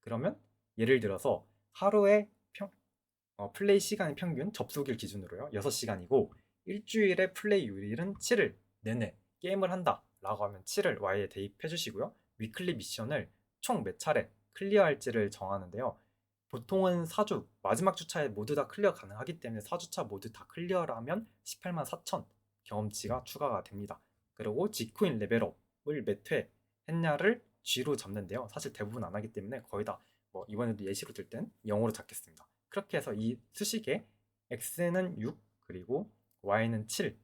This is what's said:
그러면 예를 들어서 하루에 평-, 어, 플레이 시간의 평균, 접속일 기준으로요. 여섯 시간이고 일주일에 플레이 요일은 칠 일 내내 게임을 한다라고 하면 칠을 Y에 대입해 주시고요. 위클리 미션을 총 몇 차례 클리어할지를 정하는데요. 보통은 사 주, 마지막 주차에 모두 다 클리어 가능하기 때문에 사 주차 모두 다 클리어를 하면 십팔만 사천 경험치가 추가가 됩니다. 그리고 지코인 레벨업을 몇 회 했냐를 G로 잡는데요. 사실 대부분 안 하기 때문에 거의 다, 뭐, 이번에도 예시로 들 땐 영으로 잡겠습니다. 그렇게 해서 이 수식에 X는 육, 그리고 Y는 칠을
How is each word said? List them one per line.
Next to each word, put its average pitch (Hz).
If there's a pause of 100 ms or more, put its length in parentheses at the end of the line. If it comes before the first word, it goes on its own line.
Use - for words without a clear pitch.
그러면 117 (400)
예를 120
들어서 101 (260)
하루에 208 (220)
평-, - (720)
어, 101
플레이 202
시간의 123
평균, 170
접속일 131
기준으로요. 98
여섯 104
시간이고 110 (360)
일주일에 190
플레이 202
요일은 170
칠 -
일 123 (220)
내내 110 (220)
게임을 185
한다라고 107
하면 101
칠을 185
Y에 98
대입해 101
주시고요. 123 (220)
위클리 165
미션을 117 (320)
총 196
몇 95
차례 - (220)
클리어할지를 156
정하는데요. 98 (500)
보통은 180
사 208
주, 175 (140)
마지막 131
주차에 156
모두 107
다 139
클리어 208
가능하기 117
때문에 113
사 -
주차 -
모두 104
다 -
클리어를 170
하면 156 (180)
십팔만 165
사천 - (380)
경험치가 107
추가가 117
됩니다. 101 (320)
그리고 117
지코인 117
레벨업을 117
몇 -
회 139 (360)
했냐를 165 (200)
G로 131
잡는데요. 104
사실 -
대부분 110
안 90
하기 107
때문에 113
거의 107
다, 104 (320)
뭐, 92
이번에도 107
예시로 98
들 -
땐 220 (140)
영으로 110
잡겠습니다. - (240)
그렇게 -
해서 135
이 110 (160)
수식에 208 (440)
X는 175
육, 117 (300)
그리고 117 (340)
Y는 107
칠을 -